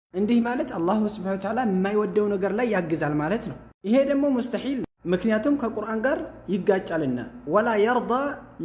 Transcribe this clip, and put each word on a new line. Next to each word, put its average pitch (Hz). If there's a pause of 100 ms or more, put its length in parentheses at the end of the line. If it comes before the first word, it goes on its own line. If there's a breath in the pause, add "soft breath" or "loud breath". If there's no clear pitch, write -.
(140)
እንዲህ 208
ማለት 240
አላሁ 190
ስብሓነሁ 190
ወተዓላ 208
የማይወደው 202
ነገር 196
ላይ 240
ያግዛል 160
ማለት 160
ነው። 147 (280)
ይሄ 214
ደግሞ 277
ሙስተሒል 247
ነው። 202 (200)
ምክንያቱም 214
ከቁርአን 220
ጋር 247 (300)
ይጋጫልና 175 (280)
«ወላ 202
የርዳ 214 (520)